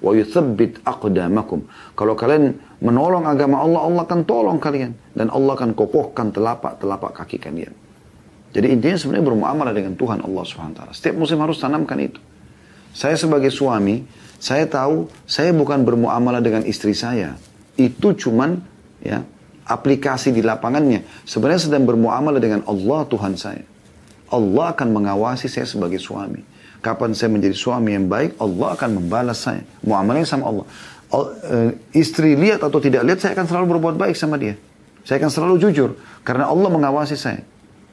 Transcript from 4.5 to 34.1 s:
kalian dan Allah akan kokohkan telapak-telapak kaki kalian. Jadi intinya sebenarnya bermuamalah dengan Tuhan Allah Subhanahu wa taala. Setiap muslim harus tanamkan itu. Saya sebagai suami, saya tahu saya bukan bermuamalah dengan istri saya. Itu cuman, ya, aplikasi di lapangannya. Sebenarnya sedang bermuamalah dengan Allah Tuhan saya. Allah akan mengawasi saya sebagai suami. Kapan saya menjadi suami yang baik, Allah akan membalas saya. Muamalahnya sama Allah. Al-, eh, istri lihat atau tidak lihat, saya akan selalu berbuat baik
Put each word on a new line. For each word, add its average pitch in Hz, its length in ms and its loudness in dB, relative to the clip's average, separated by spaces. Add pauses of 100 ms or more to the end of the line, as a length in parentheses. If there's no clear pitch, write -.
kalian 135 320 -2 (240)
dan 113 160 -2
Allah 135 240 2
akan 120 160 -2
kokohkan 123 560 0
telapak-telapak 107 880 -4
kaki - 240 -12
kalian. 80 320 -10 (800)
Jadi 101 160 2
intinya 135 320 2
sebenarnya 147 320 0
bermuamalah 123 400 0
dengan 95 240 -4
Tuhan 117 240 -2
Allah 95 240 -6
Subhanahu 80 320 -12
wa - 80 -
taala. - 80 -20
Setiap - 240 -4
muslim 156 240 0
harus 156 160 -2
tanamkan 147 400 -4
itu. - 240 -6 (720)
Saya 151 240 -2
sebagai 147 320 2
suami, 120 560 0 (320)
saya 143 320 -2
tahu 143 400 -2 (160)
saya 160 280 0
bukan 143 280 2
bermuamalah 120 600 2
dengan 113 240 2
istri 104 280 0
saya. 98 440 -4 (400)
Itu 131 360 4
cuman, 139 480 0 (400)
ya, - 200 -4 (460)
aplikasi 131 640 0
di 113 80 4
lapangannya. 113 640 2 (220)
Sebenarnya 156 420 0
sedang 139 160 4
bermuamalah 120 560 2
dengan 107 240 0
Allah 107 400 0
Tuhan 98 320 -4
saya. - 240 -12 (720)
Allah 123 400 2
akan 135 220 -2
mengawasi 107 500 -2
saya 123 240 -6
sebagai 92 320 -4
suami. 101 400 -10 (400)
Kapan 113 320 -2
saya 113 160 0
menjadi 101 240 2
suami 117 400 -2
yang 98 160 0
baik, 127 320 -2
Allah 95 320 0
akan 123 240 -4
membalas 117 480 -2
saya. - 160 -6 (220)
Muamalahnya 107 420 0
sama 135 240 -2
Allah. 101 160 -4 (420)
Al-, 143 240 0 (120)
eh, 117 280 2 (220)
istri 156 400 4
lihat 190 300 4
atau 147 160 2
tidak 127 260 4
lihat, 185 160 2
saya 190 160 -2
akan 185 80 0
selalu 175 320 0
berbuat 160 220 0
baik 190 180 0